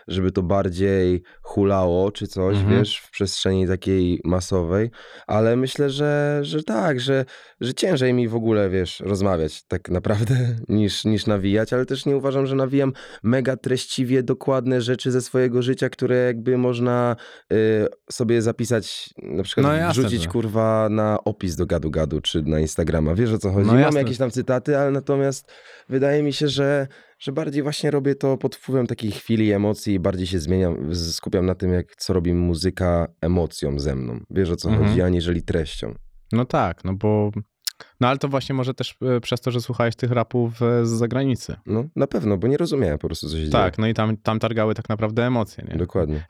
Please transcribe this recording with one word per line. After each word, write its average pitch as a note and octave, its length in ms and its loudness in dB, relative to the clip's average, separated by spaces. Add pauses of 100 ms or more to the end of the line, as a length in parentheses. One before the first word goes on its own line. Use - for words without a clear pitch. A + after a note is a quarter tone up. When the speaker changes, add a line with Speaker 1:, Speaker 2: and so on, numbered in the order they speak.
Speaker 1:
żeby F#2 240 0
to F#2+ 100 0
bardziej F#2 800 2 (200)
hulało F#2+ 680 2
czy - 140 -8
coś”, F#2+ 320 0
Speaker 2:
Mhm. G#2 200 4
Speaker 1:
wiesz, - 200 0
w - 120 -20
przestrzeni F#2+ 560 0
takiej F2+ 580 0
masowej. F#2 680 0 (360)
Ale A2+ 300 2
myślę, C3+ 340 0
że, D3 520 0
że D#3 200 -4
tak, E3 380 0
że, C3+ 240 0 (360)
że B2 140 -4
ciężej C3 400 2
mi B2 140 2
w G#2+ 60 -2
ogóle, A2 360 2
wiesz, F2+ 300 -2
rozmawiać F#2 680 0
tak - 240 -6
naprawdę G#2+ 440 0 (340)
niż, G#2 360 2
niż G#2+ 220 0
nawijać, G#2 460 0
ale B2+ 140 0
też C3+ 200 -6
nie C#3 100 2
uważam, C3+ 300 0
że C3+ 100 -2
nawijam C3+ 360 0 (300)
mega B2+ 340 2
treściwie C3 640 0
dokładne B2+ 580 0
rzeczy B2 300 -2
ze B2 120 2
swojego B2+ 400 0
życia, B2+ 260 0
które B2+ 280 0
jakby B2 420 0
można, B2 580 2 (360)
y, A2 340 4 (260)
sobie A#2 300 2
zapisać, A2+ 680 -2 (120)
na D#2+ 200 -4
przykład G2 240 0
Speaker 2:
No D3 60 4
jasne, D#3+ 300 2
Speaker 1:
wrzucić, A2 200 0
Speaker 2:
że E2 60 -4
Speaker 1:
kurwa, A2 600 0
na G#2+ 340 2
opis F#2 320 -4
do F2 100 0
gadu D#2+ 240 0
gadu D#2 300 0
czy - 220 -2
na D#2 180 2
Instagrama. D#2 540 0
Wiesz, A2+ 180 2
o A2 60 0
co G2+ 120 -2
chodzi? G2+ 160 2
Speaker 2:
No A2 60 4
Speaker 1:
Mam B2+ 100 8
Speaker 2:
jasne. D3 180 2
Speaker 1:
jakieś B2 180 -2
tam B2+ 120 0
cytaty, B2+ 480 0
ale C#3 120 2
natomiast C#3 640 -2 (360)
wydaje C#3+ 340 2
mi D3 100 0
się, D3 160 0
że, C#3 380 0 (320)
że - 140 -8
bardziej D3 300 -2
właśnie D3 280 -2
robię C#3 240 2
to C3+ 240 0
pod - 180 -4
wpływem B2+ 300 0
takiej A2+ 240 -4
chwili, A2 420 2
emocji G#2 420 0
i F#2+ 60 2
bardziej F#2 260 0
się F#2 120 -2
zmieniam, E2 560 0
z-, E2 200 -4
skupiam F#2 320 0
na F#2 80 2
tym, F#2 180 0
jak, F2 240 -2
co - 160 -4
robi F2+ 220 2
muzyka F2 720 0 (140)
emocją D#2 580 0
ze C#2 180 -2
mną. A#1+ 240 -6 (100)
Wiesz, F2 200 0
o F2 60 0
co F2+ 120 -4
Speaker 2:
Mhm. G#2+ 200 4
Speaker 1:
chodzi? G#2 140 4
Aniżeli F2 400 0
treścią. D2+ 520 -4 (380)
Speaker 2:
No A#2 120 2
tak, A#2+ 400 -2
no F#2+ 100 -4
bo, G#2 360 2 (680)
no B2 80 4
ale C#3 100 2
to C#3+ 100 -2
właśnie C3+ 260 -2
może C3 200 -2
też, - 200 -8 (220)
e, A#2+ 40 -2
przez A#2 200 -4
to, B2+ 100 -4
że A#2+ 100 -2
słuchałeś A#2 360 -2
tych A#2+ 140 -2
rapów, A#2 520 0
e, A#2+ 240 2
z - 20 0
zagranicy. A#2+ 680 -2 (100)
Speaker 1:
No, A2 180 -2 (120)
na C3+ 100 2
pewno, A2 300 0
bo F#2 120 0
nie C#3 80 2
rozumiałem A2+ 420 0
po E2 100 -6
prostu, D#2 180 -6
co D2 60 -6
się D#2+ 80 -2
dzieje. D#2 120 -2
Speaker 2:
Tak, G2 260 2
no A2 80 0
i A2+ 80 0
tam, A2 220 0
tam A2 220 -2
targały A2 360 0
tak - 140 -6
naprawdę A2 380 0
emocje, A#2 420 -2
nie? - 100 -6
Speaker 1:
Dokładnie. E2 520 -2